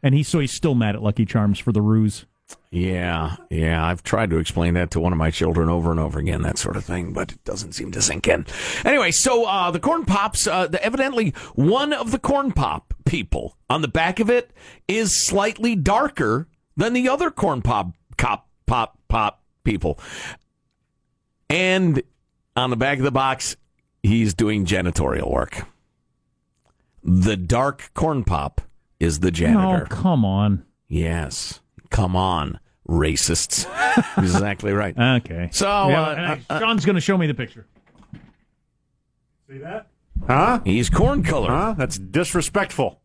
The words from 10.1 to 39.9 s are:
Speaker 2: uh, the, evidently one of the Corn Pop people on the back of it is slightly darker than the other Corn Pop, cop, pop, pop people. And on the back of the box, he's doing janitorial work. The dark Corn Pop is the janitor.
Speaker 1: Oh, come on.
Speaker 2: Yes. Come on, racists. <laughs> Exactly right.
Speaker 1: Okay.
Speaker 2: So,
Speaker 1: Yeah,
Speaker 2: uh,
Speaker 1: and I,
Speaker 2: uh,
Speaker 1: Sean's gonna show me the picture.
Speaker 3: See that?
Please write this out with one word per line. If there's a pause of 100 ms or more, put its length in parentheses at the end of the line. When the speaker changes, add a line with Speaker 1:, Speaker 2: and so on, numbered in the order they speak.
Speaker 2:
uh,
the,
evidently (220)
one
of
the
Corn
Pop (120)
people (140)
on
the
back
of
it (380)
is
slightly
darker (260)
than
the
other
Corn
Pop, (240)
cop, (160)
pop, (100)
pop (200)
people. (1500)
And (540)
on
the
back
of
the
box, (480)
he's
doing
janitorial
work. (1400)
The
dark
Corn
Pop (380)
is
the
janitor.
Speaker 1:
Oh,
come
on. (240)
Speaker 2:
Yes. (300)
Come
on, (280)
racists.
<laughs> (400)
Exactly
right.
Speaker 1:
Okay.
Speaker 2:
So,
Speaker 1:
Yeah,
Speaker 2:
uh,
Speaker 1:
and
I,
Speaker 2:
uh,
Speaker 1:
Sean's
gonna
show
me
the
picture. (1800)
Speaker 3:
See
that? (380)